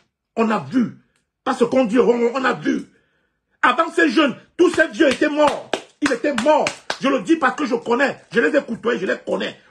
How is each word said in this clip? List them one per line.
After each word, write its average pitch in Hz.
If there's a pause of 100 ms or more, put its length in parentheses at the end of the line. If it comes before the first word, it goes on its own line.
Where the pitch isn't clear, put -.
(360)
on 220
a 208
vu. 156 (480)
Pas 202
ce 247
qu'on 262
dit, 214
on, 233
on 262
a 247
vu. - (760)
Avant 320
ces 330
jeunes, 277 (220)
tous 349
ces 320
vieux 262
étaient 294
morts. 294 (300)
Ils 277
étaient 277
morts. 294 (320)
Je 208
le 269
dis 320
parce 254
que 302
je 240
connais, 240 (100)
je 214
les 294
ai 277
côtoyés, 233
je 180
les -
connais. 190 (140)